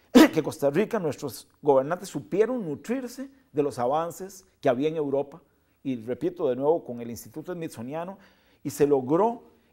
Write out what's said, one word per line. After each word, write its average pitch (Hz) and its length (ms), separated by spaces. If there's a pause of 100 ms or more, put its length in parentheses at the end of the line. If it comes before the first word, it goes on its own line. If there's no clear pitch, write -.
(120)
<clears throat> 294 220
que 151 100
Costa 139 260
Rica, 196 300
nuestros 147 480 (140)
gobernantes 147 480
supieron 208 580
nutrirse 247 600 (240)
de 143 100
los 123 160
avances 160 680 (140)
que 143 80
había 135 220
en 160 80
Europa, 143 440 (420)
y 131 200
repito 160 460
de 123 80
nuevo, 151 260
con 120 160
el 120 100
Instituto 147 440
Smithsoniano, 160 640 (440)
y 143 100
se 147 140
logró 151 580 (280)